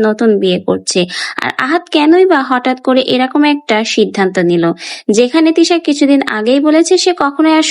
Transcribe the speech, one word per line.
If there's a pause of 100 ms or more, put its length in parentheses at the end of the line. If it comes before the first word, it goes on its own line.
নতুন (100)
বিয়ে
করছে? (420)
আর
আহাদ
কেনই
বা (100)
হঠাৎ
করে (120)
এরকম (120)
একটা
সিদ্ধান্ত (140)
নিল, (540)
যেখানে
তিশা (100)
কিছুদিন (180)
আগেই
বলেছে
সে
কখনোই
আর